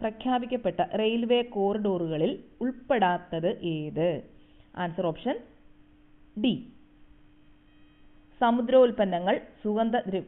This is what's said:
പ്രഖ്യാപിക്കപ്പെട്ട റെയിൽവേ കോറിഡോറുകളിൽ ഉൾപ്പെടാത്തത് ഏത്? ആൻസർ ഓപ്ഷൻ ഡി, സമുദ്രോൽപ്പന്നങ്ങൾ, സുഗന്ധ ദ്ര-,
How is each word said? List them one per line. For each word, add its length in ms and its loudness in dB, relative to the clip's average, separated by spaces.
പ്രഖ്യാപിക്കപ്പെട്ട 800 -2
റെയിൽവേ 600 0
കോറിഡോറുകളിൽ 1040 -2
ഉൾപ്പെടാത്തത് 880 0
ഏത്? 760 -2
ആൻസർ 320 -4
ഓപ്ഷൻ 320 -4
ഡി, 240 0
സമുദ്രോൽപ്പന്നങ്ങൾ, 1040 4
സുഗന്ധ 340 0
ദ്ര-, 300 -4